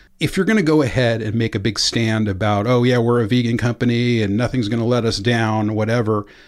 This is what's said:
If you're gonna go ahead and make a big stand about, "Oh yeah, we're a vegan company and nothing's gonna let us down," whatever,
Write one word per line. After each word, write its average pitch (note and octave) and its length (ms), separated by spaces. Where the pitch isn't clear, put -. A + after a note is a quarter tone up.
If - 160
you're F#3+ 80
gonna A3 180
go D#3 180
ahead A#2 400
and G#2+ 140
make A2+ 200
a A2 40
big G2+ 180
stand A2 520
about, G#2 380
"Oh B2 160
yeah, B2 160
we're A#2+ 200
a A2 80
vegan A#2+ 300
company A#2+ 640
and G2+ 160
nothing's A#2+ 320
gonna A#2 160
let A#2+ 180
us A2 160
down," A2 560
whatever, G#2+ 500